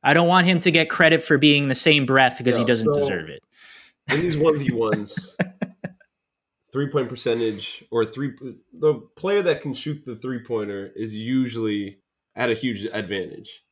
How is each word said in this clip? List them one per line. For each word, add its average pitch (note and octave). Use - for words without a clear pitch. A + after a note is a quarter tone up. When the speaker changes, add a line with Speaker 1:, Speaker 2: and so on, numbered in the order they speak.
Speaker 1:
I C#3
don't E3+
want F3+
him F3+
to F#3
get D#3+
credit D#3+
for D3
being C#3+
the C3
same D3
breath C3
because B2
he A#2+
Speaker 2:
Yeah, A#2
Speaker 1:
doesn't A2+
Speaker 2:
so D3
Speaker 1:
deserve F2+
it. -
Speaker 2:
in D3+
these E3+
one D3+
v C3
ones, G#2+
Speaker 1:
<laughs> -
Speaker 2:
three-point C#3
percentage A2+
or A2+
three, C3
the D3+
player G3+
that E3
can C#3
shoot -
the A#2+
three-pointer A2
is G#2+
usually A2
at A#2+
a A2+
huge A2
advantage G2